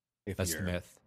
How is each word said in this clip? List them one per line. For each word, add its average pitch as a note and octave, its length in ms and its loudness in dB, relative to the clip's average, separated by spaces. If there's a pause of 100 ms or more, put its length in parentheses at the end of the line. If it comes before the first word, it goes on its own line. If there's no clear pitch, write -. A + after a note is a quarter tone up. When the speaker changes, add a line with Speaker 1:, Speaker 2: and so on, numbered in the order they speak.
(260)
Speaker 1:
If G2 100 -4
Speaker 2:
That's F2+ 160 2
the D#2+ 60 -2
Speaker 1:
you're F#2+ 80 0
Speaker 2:
myth. F2+ 400 -2